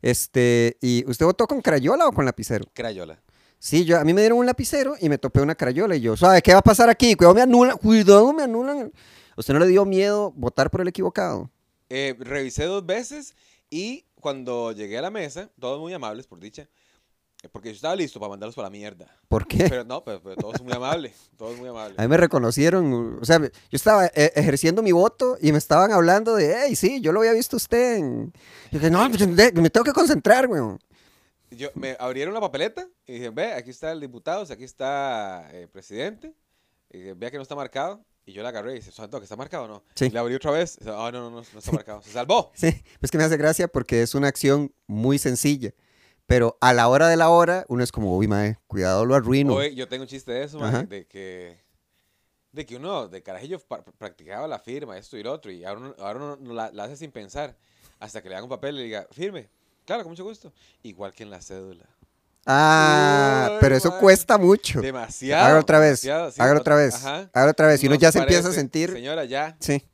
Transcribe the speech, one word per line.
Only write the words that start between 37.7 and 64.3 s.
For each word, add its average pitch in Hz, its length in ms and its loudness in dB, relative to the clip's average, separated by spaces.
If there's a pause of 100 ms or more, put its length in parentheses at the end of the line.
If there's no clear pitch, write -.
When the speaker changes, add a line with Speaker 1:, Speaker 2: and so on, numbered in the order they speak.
Speaker 2:
Y 98 80 -20
yo 101 100 -16
la 120 60 -12
agarré 117 240 -12
y 131 40 -14
dije, 107 140 -20
"Santo, 110 280 -18
¿que 101 60 -16
está 104 120 -18
marcado 139 280 -14
o 110 40 -18
no?". 104 140 -20 (120)
Speaker 1:
Sí. 131 120 -4
Speaker 2:
Y 123 40 -2
la 113 100 -6
abrí 120 140 -4
otra 143 160 -6
vez. 160 260 -4
Y - 80 -20
dice, 110 120 -12
"Ah, 117 160 -10
no, 123 80 -14
no, 120 100 -16
no, 117 60 -20
no 117 60 -18
está 107 180 -20
Speaker 1:
Sí. - 120 -8
Speaker 2:
marcado". 107 280 -10
Se - 100 -20
salvó. 135 440 -2
Speaker 1:
Sí, - 280 -2 (180)
pues 135 120 -6
que 165 60 -2
me 156 60 2
hace 156 120 0
gracia 160 320 0
porque 120 320 -2
es 117 140 -2
una 143 140 0
acción 139 440 0 (140)
muy 120 320 -2
sencilla. 131 560 -2 (520)
Pero 120 340 2
a 127 120 6
la 120 160 4
hora 143 200 4
de 165 80 4
la 165 120 4
hora, 170 400 4
uno 123 160 -2
es - 80 -8
como, 95 240 -2
"Uy, 104 120 0
mae, 104 280 -2 (100)
cuidado, 95 380 -2
lo 127 100 0
arruino". 135 400 2
Speaker 2:
Oye, 139 200 -4
yo 127 140 -12
tengo 131 140 -12
un 127 60 -16
chiste 127 240 -14
de 127 120 -6
eso, 147 140 -16
mae, 113 120 -8
Speaker 1:
Ajá. 127 160 -4
Speaker 2:
de 95 200 -18
que, 90 520 -20 (920)
de 147 140 -16
que 120 100 -20
uno 143 320 -10
de 90 140 -20
carajillo 123 380 -16
pa-, - 240 -18
practicaba 98 640 -18
la 123 100 -12
firma, 123 380 -16
esto 104 220 -20
y 104 40 -16
lo 120 100 -10
otro, 147 180 -16
y 87 140 -20
ahora 101 160 -14
uno, 131 180 -20
ahora 131 420 -14
uno 120 140 -18
la, 110 180 -10
la 104 120 -14
hace 139 120 -16
sin 151 140 -20
pensar, 123 460 -14 (440)
hasta 107 220 -16
que 92 80 -20
le 92 60 -14
dan 104 80 -14
un 127 60 -18
papel 135 260 -10
y - 20 -14
le 123 60 -12
diga, 107 260 -12
"Firme". 165 380 -12 (360)
"Claro, 220 180 -8
con 165 100 -18
mucho 175 120 -18
gusto". 202 280 -20 (300)
Igual 98 300 -16
que 113 120 -20
en 104 60 -20
la 95 120 -20
cédula. 95 420 -20 (600)
Speaker 1:
Ah, 147 1040 4
Speaker 2:
Ay, - 100 -6
Speaker 1:
pero 139 160 6
eso 143 140 0
Speaker 2:
mae. 185 100 -8
Speaker 1:
cuesta 190 380 6